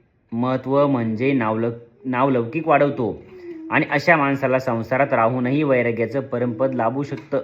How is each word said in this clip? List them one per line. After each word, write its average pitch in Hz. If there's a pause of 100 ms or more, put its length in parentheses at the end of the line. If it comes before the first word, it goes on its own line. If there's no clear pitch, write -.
(320)
महत्त्व 131
म्हणजे 120
नावलक-, 117
नावलौकिक 127
वाढवतो 131 (480)
आणि 131
अशा 156
माणसाला 139
संसारात 123
राहूनही 123
वैराग्याचं 120
परमपद 123
लाभू 123
शकतं, -